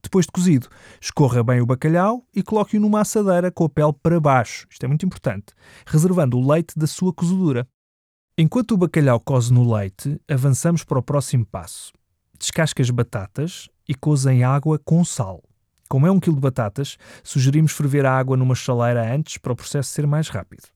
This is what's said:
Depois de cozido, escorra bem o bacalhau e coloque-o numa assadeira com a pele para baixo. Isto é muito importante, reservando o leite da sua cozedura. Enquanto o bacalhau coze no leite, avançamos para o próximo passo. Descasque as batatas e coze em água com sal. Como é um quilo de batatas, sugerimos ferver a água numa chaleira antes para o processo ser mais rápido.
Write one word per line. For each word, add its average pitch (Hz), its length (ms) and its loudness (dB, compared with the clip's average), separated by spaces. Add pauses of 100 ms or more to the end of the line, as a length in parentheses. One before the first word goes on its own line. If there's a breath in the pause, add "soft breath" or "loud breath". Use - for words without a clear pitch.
Depois 185 220 2
de - 80 -20
cozido, 175 340 2 (320 loud breath)
escorra 123 420 0
bem 123 200 2
o 120 40 2
bacalhau 175 680 0
e 196 80 -2
coloque-o 214 360 -2
numa 208 220 2
assadeira 190 480 0
com 175 140 -2
a 156 60 2
pele 151 240 0
para 170 260 0
baixo. 131 500 0
Isto - 140 -12
é 127 40 -4
muito 151 180 -2
importante, 104 480 -6 (340 loud breath)
reservando 156 500 2
o 131 140 2
leite 165 260 0
da 156 80 0
sua 185 280 -2
cozedura. 170 520 -2 (720)
Enquanto 214 360 2
o 202 40 2
bacalhau 156 420 2
coze 127 340 0
no 120 200 4
leite, 104 460 -6 (100)
avançamos 143 540 0
para 135 160 -2
o - 20 -2
próximo 135 440 -2
passo. - 480 -14 (440)
Descasque - 440 -2
as 123 80 0
batatas 120 800 -6 (180)
e 127 80 -6
coze 139 340 0
em 123 140 4
água 143 340 0
com 165 280 0
sal. 95 360 -8 (460)
Como 135 180 2
é 185 60 4
um 190 80 4
quilo 160 160 0
de 131 60 -2
batatas, 135 560 -4 (260 loud breath)
sugerimos 143 480 2
ferver 143 340 0
a 131 60 4
água 131 240 0
numa 127 200 2
chaleira 120 600 0
antes 156 220 -6
para - 160 -6
o - 20 -2
processo - 340 -6
ser 147 160 -4
mais 151 220 0
rápido. - 360 -12 (120)